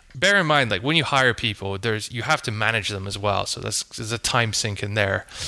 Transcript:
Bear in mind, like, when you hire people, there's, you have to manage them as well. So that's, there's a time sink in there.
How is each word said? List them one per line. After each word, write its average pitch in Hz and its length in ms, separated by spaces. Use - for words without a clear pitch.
Bear 190 260
in 165 60
mind, 143 240
like, 98 120
when 151 140
you 151 80
hire 131 300
people, 98 420
there's, 107 340
you 117 120
have 147 200
to - 80
manage 110 380
them 98 180
as 101 120
well. 98 260
So - 160
that's, - 240
there's 110 260
a 117 80
time 113 360
sink 101 280
in 104 120
there. 98 320